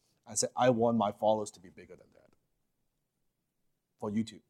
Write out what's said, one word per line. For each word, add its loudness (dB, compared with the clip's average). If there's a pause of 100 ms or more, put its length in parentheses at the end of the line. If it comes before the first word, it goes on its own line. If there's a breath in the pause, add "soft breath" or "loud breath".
(260)
I -14
said, 0
"I 4
want 2
my 0
followers 0
to -20
be -20
bigger -20
than -20
that -20 (1700)
for -6
YouTube." -6